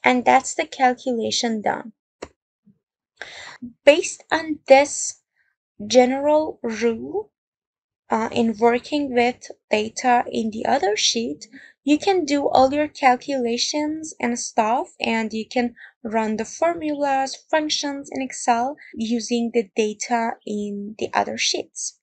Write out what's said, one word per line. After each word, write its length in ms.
And 220
that's 300
the 120
calculation 960
done. 300
Based 460
on 360
this 560
general 760
rule, 680
uh, 220
in 280
working 560
with 360
data 600
in 200
the 160
other 300
sheet, 520
you 160
can 260
do 240
all 240
your 160
calculations 1300
and 180
stuff, 600
and 320
you 160
can 260
run 340
the 80
formulas, 920
functions 600
in 100
Excel 540
using 600
the 220
data 560
in 520
the 160
other 240
sheets. 640